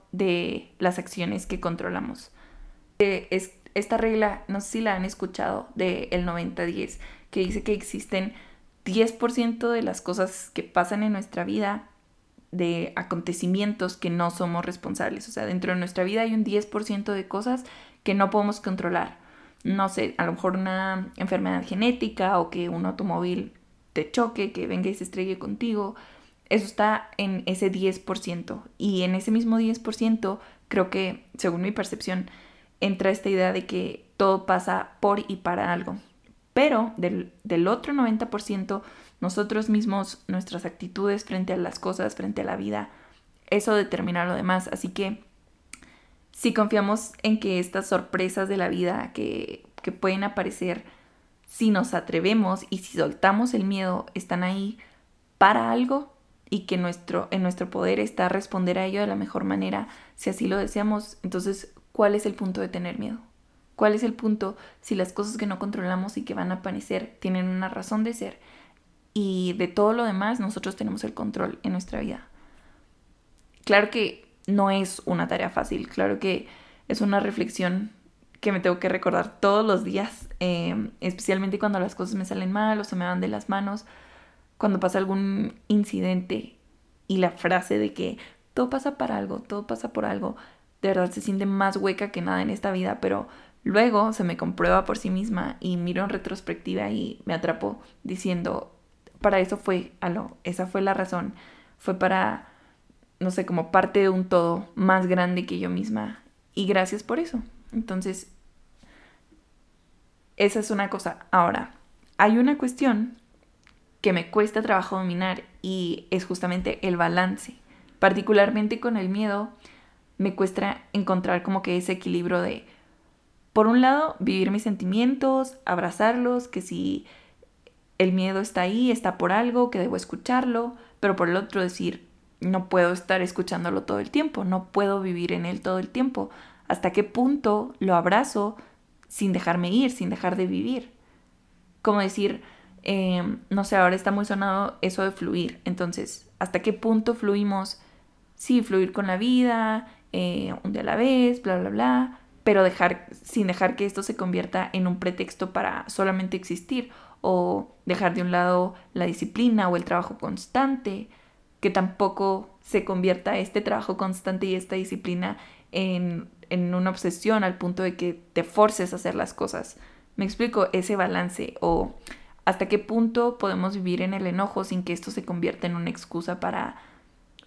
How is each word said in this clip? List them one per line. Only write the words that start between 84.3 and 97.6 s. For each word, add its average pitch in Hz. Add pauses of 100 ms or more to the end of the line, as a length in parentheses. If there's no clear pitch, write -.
cuando 196
pasa 185
algún 196 (140)
incidente 185 (500)
y 190
la 180
frase 180
de 104
que - (360)
"todo 247
pasa 269
para 254
algo, 196
todo 208
pasa 226
por 214
algo", 208 (460)
de 196
verdad 185
se 180
siente 196
más 196
hueca 196
que 190
nada 185
en 196
esta 202
vida, 185
pero - (360)
luego 220
se 220
me 170
comprueba 180
por 202
sí 185
misma 185
y 180
miro 175
en 196
retrospectiva 180
y 110
me -
atrapo 175 (240)